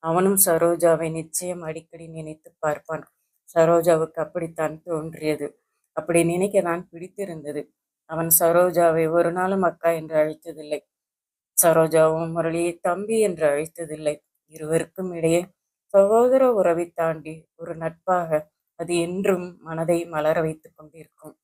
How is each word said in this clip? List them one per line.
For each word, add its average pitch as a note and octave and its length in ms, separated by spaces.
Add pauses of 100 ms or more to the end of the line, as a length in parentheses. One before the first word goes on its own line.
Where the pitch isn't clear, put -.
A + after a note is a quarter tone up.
அவனும் F#3 360
சரோஜாவை E3 720
நிச்சயம் E3+ 500
அடிக்கடி E3 460
நினைத்து D#3 420 (100)
பார்ப்பான். D3+ 440 (460)
சரோஜாவுக்கு E3 720
அப்படித்தான் D#3+ 600
தோன்றியது, D#3 680 (500)
அப்படி F3 260
நினைக்க F3+ 380
தான் E3+ 240
பிடித்திருந்தது. D#3+ 760 (480)
அவன் E3 220
சரோஜாவை E3+ 800
ஒரு E3+ 220
நாளும் F#3 320
அக்கா E3+ 280
என்று D#3+ 260
அழைத்ததில்லை, D3+ 600 (760)
சரோஜாவும் D#3+ 760
முரளியை E3+ 480
தம்பி G3+ 400
என்று F3 260
அழைத்ததில்லை. D3+ 680 (380)
இருவருக்கும் D#3+ 600
இடையே E3 280 (520)
சகோதர A#3 580
உறவை F3 400
தாண்டி D#3+ 420 (220)
ஒரு E3+ 200
நட்பாக E3 540 (500)
அது E3+ 180
என்றும் F3+ 480 (160)
மனதை E3 440
மலர D#3+ 360
வைத்துக் D#3 340
கொண்டிருக்கும். D#3 580 (100)